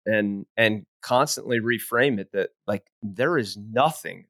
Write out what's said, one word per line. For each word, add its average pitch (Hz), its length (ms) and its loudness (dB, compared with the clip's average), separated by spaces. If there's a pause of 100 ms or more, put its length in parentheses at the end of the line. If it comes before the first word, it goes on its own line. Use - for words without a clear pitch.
and, 104 400 0 (120)
and 107 280 2 (160)
constantly 127 580 0
reframe 117 600 0
it 95 140 -10
that, 98 160 0 (160)
like, 104 220 -4 (140)
there 120 360 -2
is 104 180 -4
nothing 110 760 -2